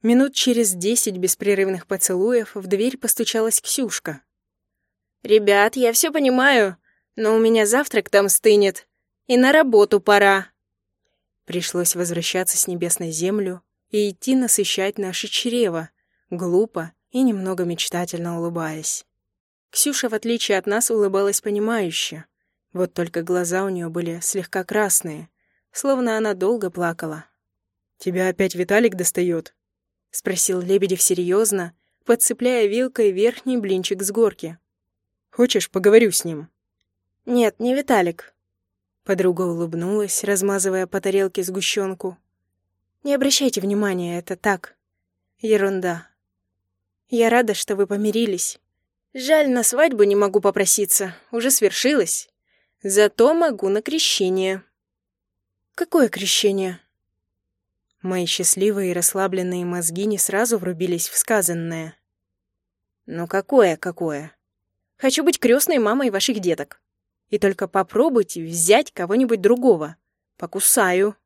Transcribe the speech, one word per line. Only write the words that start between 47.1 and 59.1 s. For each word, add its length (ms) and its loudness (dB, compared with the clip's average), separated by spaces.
рада, 240 2
что 200 -6
вы 120 0
помирились. 720 -2
Жаль, 360 2
на 100 0
свадьбу 420 2
не 120 4
могу 260 2
попроситься, 720 0
уже 200 -2
свершилось. 760 0
Зато 520 4
могу 360 0
на 140 0
крещение». 800 -2
«Какое 340 2
крещение?» 680 -2
Мои 240 -4
счастливые 680 0
и 20 -4
расслабленные 720 -2